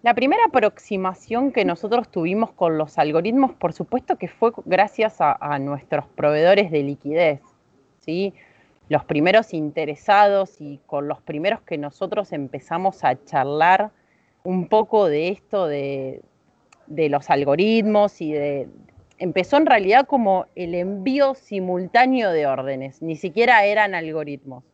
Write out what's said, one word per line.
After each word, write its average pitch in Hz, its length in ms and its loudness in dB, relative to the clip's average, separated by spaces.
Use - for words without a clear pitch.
la 233 120 4
primera 302 320 2
aproximación 214 1040 -2
que 220 120 0
nosotros 202 460 -2
tuvimos 190 420 -2
con 165 260 0
los 151 200 -4
algoritmos, 175 540 2
por 160 200 -4
supuesto - 440 -4
que 180 120 -10
fue - 220 0
gracias 202 560 0
a, 147 180 2
a 147 200 -4
nuestros 143 480 -6
proveedores 165 640 2
de 151 120 0
liquidez, 143 580 -2
¿sí? 185 340 -6
Los 147 160 0
primeros 185 500 2
interesados 185 1040 0
y 143 260 -16
con 143 200 -6
los 147 140 -8
primeros 170 400 -4
que - 180 -10
nosotros 190 540 -8
empezamos 165 720 -6
a 131 200 0
charlar 156 680 0
un 180 260 -4
poco 214 380 2
de 156 220 0
esto 196 380 -4
de, 139 560 -6
de 151 240 -2
los 143 180 -2
algoritmos 202 920 2
y 156 100 -4
de... 143 360 -4
Empezó 185 400 0
en 311 80 4
realidad 233 400 4
como 202 480 0
el 170 200 -8
envío 208 600 -2
simultáneo 202 960 0
de 156 160 0
órdenes, 135 560 -6
ni 160 140 -6
siquiera 214 500 2
eran 208 280 0
algoritmos. 147 800 -8